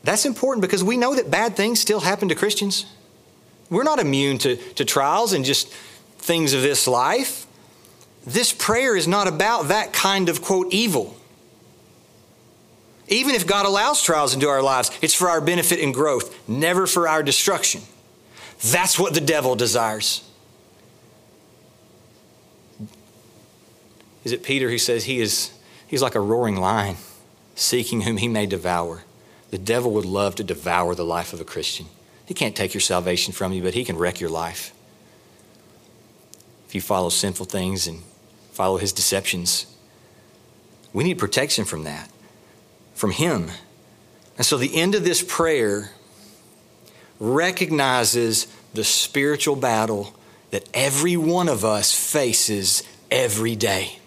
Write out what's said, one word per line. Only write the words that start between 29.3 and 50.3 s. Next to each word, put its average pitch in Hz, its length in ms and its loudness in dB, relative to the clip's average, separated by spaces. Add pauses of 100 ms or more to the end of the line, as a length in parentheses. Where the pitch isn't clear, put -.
The 98 80 -8
devil 113 340 0
would 104 120 0
love 95 320 -2
to 110 80 -8
devour 87 500 0
the 87 100 -4
life 85 280 -4
of 82 80 -14
a 78 40 -10
Christian. - 420 -8 (400)
He 180 80 -8
can't 107 200 -2
take 95 180 -2
your 98 80 -4
salvation 90 520 0
from 95 200 -4
you, 92 120 -4
but 92 100 -2
he 123 100 -2
can 85 140 -6
wreck 87 220 -2
your 85 100 -4
life 82 420 -6 (2000)
if - 80 -20
you 95 40 -2
follow 92 280 0
sinful 92 380 -2
things 92 420 -4
and 82 160 -12 (480)
follow 95 240 0
his 95 160 -2
deceptions. - 720 -2 (1300)
We 104 100 0
need 175 160 0
protection 113 460 0
from 78 180 -6
that, 73 260 -12 (840)
from 104 160 -2
him. 104 400 -2 (840)
And 123 100 -2
so 151 100 2
the 131 200 -2
end 180 180 2
of 196 80 0
this 170 180 2
prayer 110 680 0 (1300)
recognizes 127 1300 2 (260)
the 110 120 -4
spiritual 143 720 0
battle 110 580 0 (380)